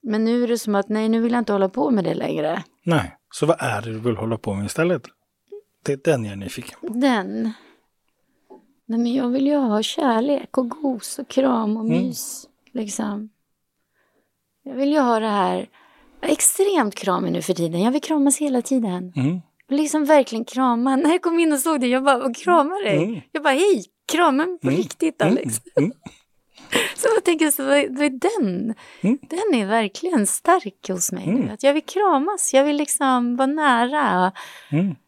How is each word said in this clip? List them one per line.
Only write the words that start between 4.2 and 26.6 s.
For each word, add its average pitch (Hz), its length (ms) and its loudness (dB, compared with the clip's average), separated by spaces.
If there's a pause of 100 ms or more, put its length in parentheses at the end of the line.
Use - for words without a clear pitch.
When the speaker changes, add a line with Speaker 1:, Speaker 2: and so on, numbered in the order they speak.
Speaker 2:
på 101 160 -6
med 101 120 -4
istället? 160 360 -2 (800)
Det 143 100 -2
är 135 120 -4
den 135 200 2
jag 104 80 -8
är 98 40 -10
nyfiken - 440 -12
på. - 80 -10
Speaker 1:
Den? 226 540 0 (1400)
Nej, 226 120 -2
men 240 140 0
jag 254 160 0
vill 269 180 0
ju 294 100 2
ha 220 260 2
kärlek 269 760 0
och 254 100 0
gos 269 500 -6
och 269 100 -10
kram 233 480 0
och 220 80 -6
Speaker 2:
Mm. 233 180 2
Speaker 1:
mys, - 460 -8 (240)
liksom. 214 580 -6 (1300)
Jag 277 120 -12
vill 277 180 2
ju 311 80 4
ha 240 200 2
det 220 80 -2
här, 190 400 0 (520)
extremt 320 720 2
kramig 180 380 -2
nu 170 100 -2
för 185 120 -2
tiden. 170 260 -2
Jag 233 120 2
vill 294 100 0
kramas 285 360 2
hela 262 240 0
tiden. 185 540 -2
Speaker 2:
Mm. 147 240 0 (300)
Speaker 1:
Liksom 294 340 0
verkligen 262 400 4
krama. 254 520 0
När 294 140 2
jag 359 120 2
kom 339 160 0
in 330 140 4
och 285 80 0
såg 311 200 0
det, 247 60 0
jag 254 180 2
bara, 262 200 2
och 247 120 -2
krama 339 380 2
dig. 214 300 0
Speaker 2:
Mm. 214 160 -4 (120)
Speaker 1:
Jag 311 100 -6
bara, 285 120 4
"Hej, 330 300 2 (280)
krama 311 340 2
mig 359 120 -8
på 262 100 -2
Speaker 2:
Mm. 269 120 2
Speaker 1:
riktigt, - 420 -2
Speaker 2:
Mm. 180 120 4
Speaker 1:
Alex." - 260 -4 (160)
Speaker 2:
Mm. 175 200 2
Speaker 1:
<laughs> - 1000 -8